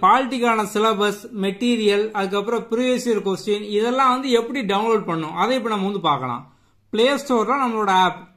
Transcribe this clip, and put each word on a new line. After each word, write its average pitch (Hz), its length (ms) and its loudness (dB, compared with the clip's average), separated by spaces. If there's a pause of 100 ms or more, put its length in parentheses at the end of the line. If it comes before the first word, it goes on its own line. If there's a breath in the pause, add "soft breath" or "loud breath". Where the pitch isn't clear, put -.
பாலிட்டிக்கான 233 680 2
சிலபஸ், 208 480 0 (220)
மெட்டீரியல், 208 600 0 (140)
அதுக்கப்புறம் 202 440 -2 (100)
ப்ரீவியஸ் 247 380 0
இயர் 202 180 0
கொஸ்டின் 208 380 -2 (120)
இதெல்லாம் 247 380 2
வந்து 269 140 -4 (100)
எப்படி 233 200 -4 (140)
டவுன்லோட் 208 360 0
பண்ணணும், 160 340 -4
அதை 240 160 2
இப்ப 226 140 -4
நம்ம 196 160 -2
வந்து 196 200 -6
பார்க்கலாம். 127 340 -2 (500 soft breath)
பிளே 220 140 4 (140)
ஸ்டோர்ல 240 420 0
நம்மளோட 220 300 0 (100)
ஆப் 180 180 0 (160)